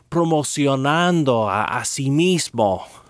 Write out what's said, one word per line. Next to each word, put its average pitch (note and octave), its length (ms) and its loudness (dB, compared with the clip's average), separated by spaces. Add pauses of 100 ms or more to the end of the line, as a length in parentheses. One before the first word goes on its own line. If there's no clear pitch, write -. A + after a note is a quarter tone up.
promocionando D3 1400 0
a, G2+ 180 0
a - 200 -4
sí C3+ 240 -4
mismo. C#3 720 0 (260)